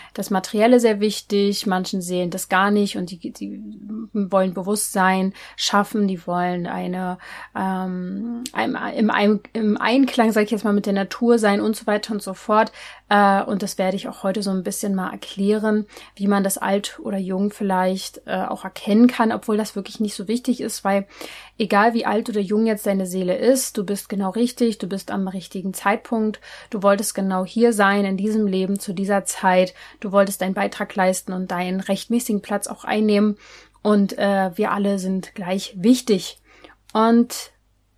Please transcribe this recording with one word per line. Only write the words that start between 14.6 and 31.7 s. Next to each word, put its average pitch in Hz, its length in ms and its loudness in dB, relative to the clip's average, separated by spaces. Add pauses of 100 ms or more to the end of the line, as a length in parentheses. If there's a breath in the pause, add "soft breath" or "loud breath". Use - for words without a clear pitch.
bisschen 202 320 -4
mal 185 160 -4
erklären, 208 760 -2 (280 loud breath)
wie 202 140 -2
man 202 160 4
das 190 140 -2
alt 202 440 -2
oder 208 160 -4
jung 190 320 -2
vielleicht, 185 760 -2
äh, 185 180 -4
auch - 200 -6
erkennen 214 440 4
kann, 226 240 0
obwohl 214 240 -2
das 214 180 -4
wirklich - 260 -8
nicht 214 140 -4
so 190 140 -8
wichtig 240 320 -2
ist, - 240 -8
weil 196 220 0 (520 loud breath)
egal 214 360 4
wie 233 120 -2
alt 214 220 0
oder 208 120 -2
jung 208 260 0
jetzt 214 200 -2
deine 196 200 0
Seele 180 300 -2
ist, 254 400 2
du 208 80 -2
bist 202 240 -6
genau 196 220 -2
richtig, 233 480 0
du 196 80 -6
bist 190 240 -8
am 196 180 -2
richtigen 185 460 -8
Zeitpunkt, 214 640 -2 (300 loud breath)
du 202 120 -4
wolltest 202 320 2
genau 190 300 -2
hier 233 280 2
sein, 202 320 4
in 196 120 0
diesem 214 300 0
Leben, 190 320 0
zu - 140 -8
dieser 196 320 0
Zeit, 185 500 2 (260 loud breath)
du 196 120 -6
wolltest 196 280 4
deinen 185 140 -2
Beitrag 202 400 -4
leisten 185 380 0
und 180 180 -6
deinen 185 300 -2